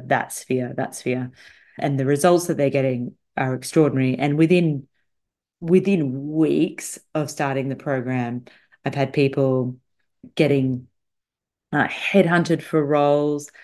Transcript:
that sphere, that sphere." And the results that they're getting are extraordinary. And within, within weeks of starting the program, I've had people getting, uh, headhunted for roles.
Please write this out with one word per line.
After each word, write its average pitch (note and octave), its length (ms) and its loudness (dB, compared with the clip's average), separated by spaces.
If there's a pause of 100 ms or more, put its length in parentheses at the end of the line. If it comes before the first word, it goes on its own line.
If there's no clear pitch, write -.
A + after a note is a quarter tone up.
that C3 260 -2
sphere, B2+ 440 -4
that - 180 -6
sphere." B2+ 360 -4 (480)
And C#3+ 200 0
the C3+ 80 0
results E3+ 400 4
that E3 100 -2
they're C#3 240 2
getting B2+ 340 -2 (220)
are C3 180 -2
extraordinary. C3 640 0
And D3 220 -2
within, E3 480 2 (760)
within E3 720 2
weeks D3+ 640 0 (160)
of D#3 160 -2
starting C3+ 380 -4
the C3 200 -8
program, B2 560 -4 (400)
I've C#3 100 -4
had C3+ 180 -2
people C3 640 0 (600)
getting, C3 500 2 (880)
uh, C#3 160 0
headhunted E3+ 760 2
for - 220 -2
roles. D3 640 2 (140)